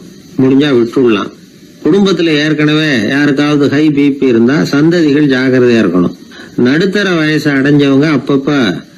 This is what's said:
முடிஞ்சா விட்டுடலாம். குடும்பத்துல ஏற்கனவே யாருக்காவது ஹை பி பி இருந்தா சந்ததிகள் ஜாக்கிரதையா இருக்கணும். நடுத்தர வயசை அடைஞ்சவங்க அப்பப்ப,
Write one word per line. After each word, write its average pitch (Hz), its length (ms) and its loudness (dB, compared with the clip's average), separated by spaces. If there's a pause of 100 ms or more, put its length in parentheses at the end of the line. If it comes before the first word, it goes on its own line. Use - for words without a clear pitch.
(360)
முடிஞ்சா 135 360 2
விட்டுடலாம். 113 680 0 (460)
குடும்பத்துல 180 420 0
ஏற்கனவே 151 840 0
யாருக்காவது 143 600 0
ஹை 151 220 0
பி 143 200 0
பி 135 160 -2
இருந்தா 123 360 2
சந்ததிகள் 151 640 0
ஜாக்கிரதையா 127 500 2
இருக்கணும். 87 380 0 (400)
நடுத்தர 185 540 0
வயசை 156 420 -2
அடைஞ்சவங்க 139 560 2
அப்பப்ப, 135 680 -2 (220)